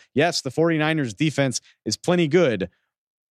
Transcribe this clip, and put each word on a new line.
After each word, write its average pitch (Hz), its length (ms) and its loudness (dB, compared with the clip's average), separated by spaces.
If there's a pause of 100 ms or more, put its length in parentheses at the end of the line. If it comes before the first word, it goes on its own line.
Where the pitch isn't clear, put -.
(140)
Yes, 156 260 0
the 135 100 -8
forty-niners 156 640 0
defense 139 480 -2 (240)
is 110 140 -6
plenty 175 280 0
good, 131 440 0 (640)